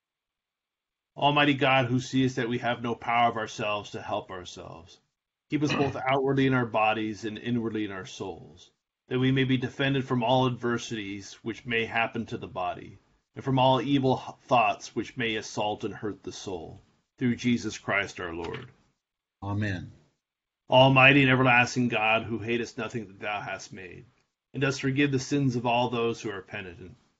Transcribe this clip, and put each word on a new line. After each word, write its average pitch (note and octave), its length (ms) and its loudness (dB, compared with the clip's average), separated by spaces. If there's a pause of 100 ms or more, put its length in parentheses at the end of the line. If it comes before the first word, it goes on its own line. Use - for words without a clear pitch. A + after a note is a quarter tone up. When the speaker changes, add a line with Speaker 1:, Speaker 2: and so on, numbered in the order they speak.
(1160)
Speaker 1:
Almighty D3 380 4
God, C3 320 4
who B2 140 0
seest C3 360 0
that A#2+ 120 -2
we A#2+ 100 -2
have A#2 240 -4
no A#2+ 120 -4
power A#2+ 360 2
of A2+ 60 -4
ourselves G#2 560 -6
to G#2 100 -10
help G#2 280 -6
ourselves, F2+ 680 -16 (500)
keep D3 140 -2
us C#3+ 100 0
both C3+ 240 0
<clears throat> B2+ 120 -6
outwardly C3+ 380 2
in C3 80 2
our B2 120 2
bodies A2 580 0
and G#2+ 140 -6
inwardly A2 460 -2
in G2 80 -6
our F#2+ 140 -10
souls, F2 640 -12 (380)
that B2+ 100 -2
we C3 120 4
may C3+ 140 2
be C3 140 2
defended C3+ 460 -2
from B2 200 0
all B2+ 220 4
adversities A2 960 -4
which A2+ 240 -8
may A#2 180 0
happen A2+ 420 -4
to A2+ 120 -8
the G2 80 -12
body, F2+ 520 -8 (380)
and A#2+ 80 -12
from C3 140 0
all C3 220 4
evil C3 460 2
h-, B2 80 -14 (140)
thoughts G#2+ 480 2
which - 200 -6
may A2+ 200 -2
assault G#2+ 480 -4
and G2 100 -6
hurt G2 280 -8
the F2+ 100 -10
soul, F2 480 -10 (380)
through A#2+ 180 2
Jesus A2+ 420 0
Christ G2 420 -4
our F2 120 -8
Lord. E2+ 340 -8 (760)
Speaker 2:
Amen. G2+ 500 -4 (760)
Speaker 1:
Almighty C3+ 520 8
and C3 80 6
everlasting B2 580 4
God, A2 340 2
who G#2+ 160 -6
hatest A2+ 400 -4
nothing A2 280 -8
that G2 140 -20
thou G#2 220 -6
hast F#2 300 -10
made, F#2 340 -16 (480)
and C3+ 80 -6
dost C3+ 180 0
forgive C#3 320 0
the C3+ 60 2
sins C3+ 380 0
of A#2+ 100 -2
all A#2+ 240 2
those A#2 320 -2
who A2+ 80 -6
are G2 100 -8
penitent, F#2 540 -14 (260)